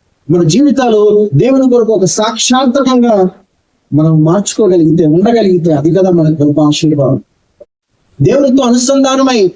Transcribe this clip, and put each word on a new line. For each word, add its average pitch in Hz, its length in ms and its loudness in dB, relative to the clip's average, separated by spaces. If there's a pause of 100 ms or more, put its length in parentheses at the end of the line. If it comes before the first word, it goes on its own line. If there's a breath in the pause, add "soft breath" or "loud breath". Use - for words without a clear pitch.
(300)
మన 175 120 0
జీవితాలు 214 920 0
దేవుని 254 360 2
కొరకు 226 220 0
ఒక 196 120 0
సాక్షాత్కంగా 233 1300 0 (640)
మనం 156 300 2
మార్చుకోగలిగితే, 175 840 0
ఉండగలిగితే, 185 640 0
అది 151 220 -2
కదా 190 160 0
మనకు 160 320 0
గొప్ప 147 180 0
ఆశీర్వాదం. 147 600 -2 (1000)
దేవునితో 262 400 0
అనుసంధానమై, 262 920 0